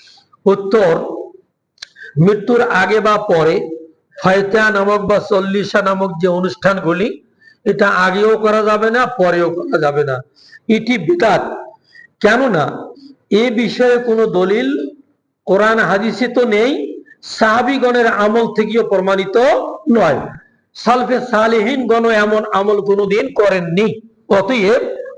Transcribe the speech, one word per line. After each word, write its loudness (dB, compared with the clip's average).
উত্তর, 2
মৃত্যুর 2
আগে 0
বা 2
পরে 2
ফাতেহা 2
নামক 0
বা 0
চল্লিশা -2
নামক -2
যে 0
অনুষ্ঠানগুলি, -2
এটা 2
আগেও 2
করা 0
যাবে 0
না, 0
পরেও 0
করা -4
যাবে 0
না, -2
এটি 0
বিদআত। 0
কেননা 2
এ 2
বিষয়ে 0
কোনো 0
দলিল 0
কোরআন 2
হাদিসে 0
তো 0
নেই, 0
সাহাবীগণের 0
আমল 0
থেকেও 0
প্রমাণিত 0
নয়, 2
সালফে 0
সালেহিনগণও 0
এমন 2
আমল 0
কোনোদিন 0
করেননি। 0
অতএব 2